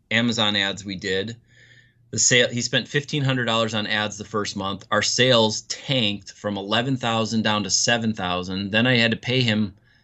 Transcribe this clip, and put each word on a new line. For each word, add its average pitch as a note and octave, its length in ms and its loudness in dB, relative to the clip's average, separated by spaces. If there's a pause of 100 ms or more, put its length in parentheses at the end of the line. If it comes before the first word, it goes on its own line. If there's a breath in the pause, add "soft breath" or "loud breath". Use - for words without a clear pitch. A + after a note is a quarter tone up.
(120)
Amazon A2 420 2
ads G2 300 -2
we G2 100 -8
did. G2 420 -4 (760 soft breath)
The A#2 80 -4
sale, B2 280 4
he A#2 140 -4
spent A2+ 240 0
fifteen C#3+ 380 -2
hundred C3 220 0
dollars A2+ 280 0
on G#2 140 -2
ads G#2+ 280 -2
the G#2 80 -10
first G#2 320 -4
month. G2 360 -6
Our G#2+ 100 4
sales A2+ 600 4
tanked G#2 680 -4
from G2+ 240 -6
eleven A2+ 400 0
thousand A2+ 460 0
down G#2 220 0
to F#2+ 60 -6
seven A2+ 440 0
thousand. F#2 560 -4
Then A2+ 160 4
I B2+ 100 4
had A#2 140 4
to A2+ 60 -2
pay B2+ 240 -2
him G#2+ 340 0 (300 soft breath)